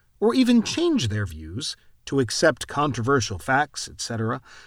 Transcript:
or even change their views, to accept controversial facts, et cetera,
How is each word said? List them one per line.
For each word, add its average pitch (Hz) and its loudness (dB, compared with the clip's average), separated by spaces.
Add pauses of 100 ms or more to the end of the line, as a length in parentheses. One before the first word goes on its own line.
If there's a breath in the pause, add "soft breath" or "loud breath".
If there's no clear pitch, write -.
(180 soft breath)
or 226 2
even 240 6
change 302 0
their 104 -2
views, 80 -10 (300)
to 139 0
accept 135 0
controversial 127 0
facts, 139 -2
et - -16
cetera, 113 -4 (260 loud breath)